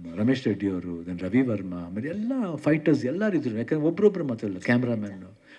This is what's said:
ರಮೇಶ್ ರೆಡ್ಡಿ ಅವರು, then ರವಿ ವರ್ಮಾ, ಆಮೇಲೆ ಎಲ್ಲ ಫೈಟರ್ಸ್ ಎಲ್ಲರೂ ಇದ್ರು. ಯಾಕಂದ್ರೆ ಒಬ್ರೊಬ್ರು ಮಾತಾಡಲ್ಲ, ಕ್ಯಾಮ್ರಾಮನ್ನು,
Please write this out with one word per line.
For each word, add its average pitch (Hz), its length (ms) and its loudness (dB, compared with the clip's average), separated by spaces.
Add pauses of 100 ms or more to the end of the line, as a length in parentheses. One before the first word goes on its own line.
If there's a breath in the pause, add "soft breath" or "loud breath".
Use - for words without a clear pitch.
(160)
ರಮೇಶ್ 123 300 2
ರೆಡ್ಡಿ 98 220 0
ಅವರು, 87 340 -4
then 87 200 -6
ರವಿ 104 200 4
ವರ್ಮಾ, 95 340 -2
ಆಮೇಲೆ 95 320 -6
ಎಲ್ಲ 214 480 -2
ಫೈಟರ್ಸ್ 151 480 2
ಎಲ್ಲರೂ 180 340 0
ಇದ್ರು. 123 180 -2
ಯಾಕಂದ್ರೆ 151 300 0
ಒಬ್ರೊಬ್ರು 180 380 4
ಮಾತಾಡಲ್ಲ, 110 340 -4
ಕ್ಯಾಮ್ರಾಮನ್ನು, 107 800 0 (180 soft breath)